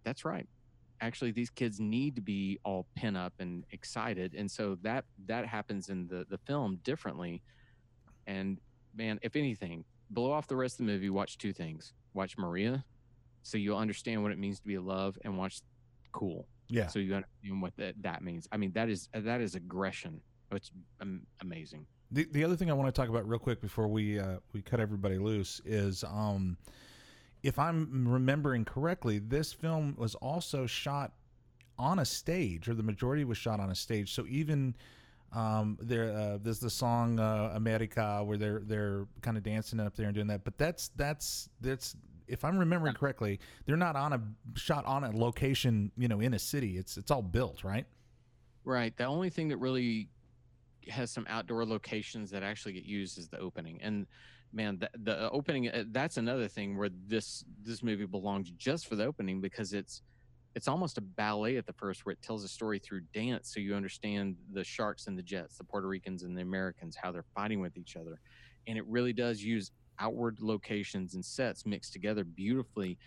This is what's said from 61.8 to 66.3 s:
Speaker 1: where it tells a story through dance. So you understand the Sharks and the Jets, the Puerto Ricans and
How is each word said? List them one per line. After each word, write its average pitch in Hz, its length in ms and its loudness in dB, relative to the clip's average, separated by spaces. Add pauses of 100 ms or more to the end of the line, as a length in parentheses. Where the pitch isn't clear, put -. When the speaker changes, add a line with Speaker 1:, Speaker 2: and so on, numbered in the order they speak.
Speaker 1:
where 98 60 0
it - 100 -8
tells 107 220 -4
a 98 60 -6
story 110 300 -2
through 98 220 -6 (120)
dance. 113 400 -2
So 110 80 -4
you 101 140 0
understand 98 600 -2 (160)
the 95 120 -2
Sharks - 440 -4
and 98 100 -4
the 90 60 -6
Jets, 87 340 -8
the 95 60 -14
Puerto 95 240 -4
Ricans 92 360 -4
and 90 140 -6